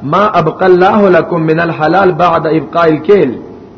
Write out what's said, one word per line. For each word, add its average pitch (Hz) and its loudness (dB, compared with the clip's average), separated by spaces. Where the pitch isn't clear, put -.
ما 175 0
ابقى 165 -2
الله 190 4
لكم 165 0
من 160 -2
الحلال 165 0
بعد 165 0
ابقاء 160 -2
الكيل. 156 2